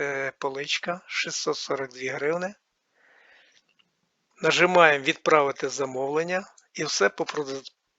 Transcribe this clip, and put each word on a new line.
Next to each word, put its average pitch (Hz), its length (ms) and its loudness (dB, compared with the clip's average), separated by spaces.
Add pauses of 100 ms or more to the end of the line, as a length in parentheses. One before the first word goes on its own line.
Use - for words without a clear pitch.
е, 139 400 -4
поличка. 143 680 -4
Шістсот - 500 -4
сорок 135 340 -6
дві 127 160 -10
гривни. 160 480 -4 (1900)
Нажимаємо 160 640 6
«Відправити 147 640 2
замовлення» 143 800 -4 (260)
і 160 100 -6
все 196 260 2
по - 140 -4
проц-, 135 480 -8 (280)